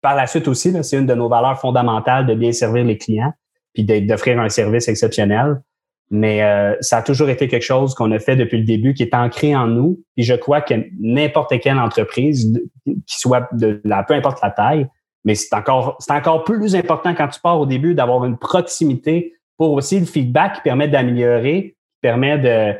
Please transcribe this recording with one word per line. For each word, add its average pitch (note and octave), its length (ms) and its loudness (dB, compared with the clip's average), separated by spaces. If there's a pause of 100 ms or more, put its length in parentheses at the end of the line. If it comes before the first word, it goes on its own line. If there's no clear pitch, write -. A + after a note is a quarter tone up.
par C#3+ 140 2
la D3+ 100 0
suite D#3+ 220 -2
aussi, C#3+ 240 0
là, E3+ 100 -2
c'est C#3 140 -2
une C3+ 80 2
de B2+ 100 2
nos A#2 140 0
valeurs A#2+ 320 2
fondamentales B2 640 0
de A#2 100 2
bien A#2+ 180 0
servir A#2 340 0
les A2 100 0
clients, A2+ 380 -2 (400)
puis G#2+ 100 0
de, G#2+ 140 2
d'offrir A2+ 420 2
un A2 80 0
service A2+ 400 0
exceptionnel. A2+ 720 0 (500)
Mais, G#2+ 320 0
euh, G#2 380 2
ça - 180 0
a A2+ 40 -2
toujours C#3+ 260 0
été C3 200 0
quelque A#2+ 140 -2
chose C3 320 0
qu'on A2 160 0
a A2 80 0
fait C3 160 0
depuis A#2+ 220 2
le A2 80 0
début, A2 300 0
qui C3 80 -2
est A#2 120 -2
ancré B2 400 0
en B2+ 120 0
nous. C3 340 0 (160)
Puis B2 80 0
je B2 100 2
crois C#3+ 280 0
que - 120 -2 (240)
n'importe C#3 600 0
quelle C3+ 180 0
entreprise, A#2+ 720 0 (360)
qui - 320 -6
soit B2 340 0
de A2 320 0
la, G2+ 180 0
peu D#3 120 0
importe C3+ 280 -2
la - 80 0
taille, C3+ 380 0 (380)
mais G#2+ 80 2
c'est - 200 -4
encore, B2+ 460 0
c'est - 140 -4
encore D#3+ 300 0
plus G#3 300 0
important F3 400 0
quand D3 140 -2
tu - 100 -12
pars F3 220 0
au C#3+ 60 0
début C3+ 280 0
d'avoir B2+ 300 0
une B2 140 -4
proximité D#3+ 960 -2 (240)
pour D#3+ 140 2
aussi C#3+ 280 0
le E3+ 60 0
feedback D3+ 480 0
qui - 80 -14
permet C#3+ 260 0
d'améliorer, B2 880 0 (160)
qui - 80 -20
permet C3+ 380 2
de A2+ 420 2